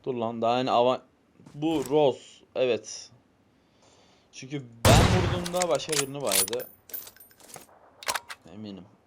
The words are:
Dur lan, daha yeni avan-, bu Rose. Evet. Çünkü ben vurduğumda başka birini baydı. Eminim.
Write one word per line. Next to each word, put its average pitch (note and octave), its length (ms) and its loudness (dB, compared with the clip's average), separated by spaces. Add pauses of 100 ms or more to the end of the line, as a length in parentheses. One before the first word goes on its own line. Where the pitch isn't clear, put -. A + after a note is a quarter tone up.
Dur C3+ 100 -4
lan, A2+ 280 -4
daha A#2+ 160 2
yeni B2+ 120 -2
avan-, A#2+ 320 4 (520)
bu D3 360 -2
Rose. D3 300 4 (340)
Evet. - 560 -2 (1200)
Çünkü C#3 300 -12 (220)
ben - 160 8
vurduğumda F3 680 0
başka D#3 240 -2
birini C#3 300 -4
baydı. - 440 0 (1900)
Eminim. G2+ 300 -14 (220)